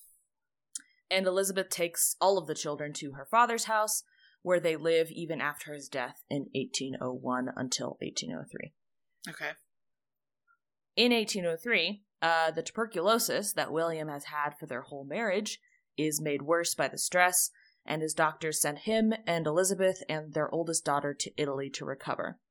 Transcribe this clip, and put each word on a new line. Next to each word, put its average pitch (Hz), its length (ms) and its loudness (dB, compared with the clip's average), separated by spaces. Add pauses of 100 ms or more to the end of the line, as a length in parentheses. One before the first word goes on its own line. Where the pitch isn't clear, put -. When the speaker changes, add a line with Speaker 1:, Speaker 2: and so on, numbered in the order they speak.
(1120)
Speaker 1:
And 190 160 4
Elizabeth 190 420 2
takes - 500 0
all 190 180 6
of 160 100 -2
the 151 80 -2
children 147 380 -6
to 143 200 -8
her 139 160 -14
father's 233 360 4
house, 214 380 0 (380)
where 175 180 4
they 165 160 2
live 160 360 2
even 160 300 -6
after 147 320 -4
his 143 160 -12
death 127 400 -6
in 139 260 -2
eighteen 131 460 -4
oh 127 120 -4
one 127 420 -2
until 127 460 -4
eighteen - 320 -6
oh - 180 -8
three. - 220 -12 (560)
Speaker 2:
Okay. 160 220 -8 (1400)
Speaker 1:
In 240 160 6
eighteen 214 340 0
oh 165 120 0
three, 202 460 0 (180)
uh, 165 300 4
the 160 120 -2
tuberculosis 214 880 0
that - 180 -2
William 160 360 0
has 143 180 -8
had 147 340 -4
for 151 60 -14
their 127 180 -6
whole 139 220 -12
marriage 202 540 -2 (380)
is 151 220 0
made 147 220 -2
worse 170 320 2
by 143 140 0
the 147 100 -10
stress, 180 540 2 (340)
and 156 160 -2
his 156 140 0
doctors 156 440 2
sent 147 200 -2
him 220 340 4 (140)
and 170 180 2
Elizabeth 185 640 2
and 156 240 -4
their 151 200 0
oldest 165 300 0
daughter 143 300 0
to - 240 -6
Italy 139 320 -2
to - 160 -10
recover. - 540 -6 (120)